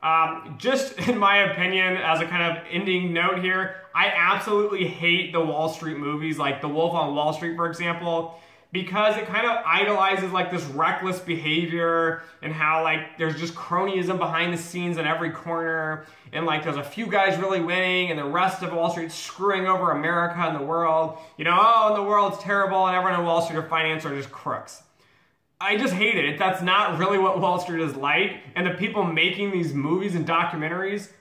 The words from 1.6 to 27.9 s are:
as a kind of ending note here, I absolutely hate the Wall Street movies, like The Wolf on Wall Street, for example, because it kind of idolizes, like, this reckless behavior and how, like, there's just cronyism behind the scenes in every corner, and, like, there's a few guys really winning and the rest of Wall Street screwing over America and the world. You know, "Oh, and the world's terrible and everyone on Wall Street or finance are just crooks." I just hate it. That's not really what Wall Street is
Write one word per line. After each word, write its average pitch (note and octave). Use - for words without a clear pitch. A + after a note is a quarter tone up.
as D#3+
a E3+
kind E3+
of -
ending F3+
note F3+
here, F#3
I F3+
absolutely G3
hate E3+
the E3+
Wall D#3
Street D#3
movies, D3
like C#3
The D3+
Wolf E3
on D3+
Wall D3
Street, E3
for E3+
example, E3+
because G#3
it G#3+
kind A3
of A3+
idolizes, F#3+
like, F3
this E3
reckless F3+
behavior E3
and D#3
how, D#3
like, D#3
there's D#3
just E3
cronyism F#3
behind E3+
the F3
scenes F3
in D#3
every D#3+
corner, D#3+
and, D#3+
like, D#3
there's D3
a C#3
few A3
guys F#3+
really F#3+
winning F3+
and D#3
the C#3+
rest F3+
of E3+
Wall E3+
Street E3
screwing F#3+
over F#3
America E3+
and D#3+
the C#3
world. D#3+
You D3
know, F3
"Oh, A3
and G#3+
the G3+
world's G3+
terrible F#3+
and F3+
everyone F#3
on F3
Wall E3
Street E3
or D#3+
finance D#3+
are C#3
just C3+
crooks." -
I G3+
just A#3
hate G#3+
it. D3+
That's F#3+
not F#3
really G3
what F#3+
Wall F3+
Street E3
is C#3+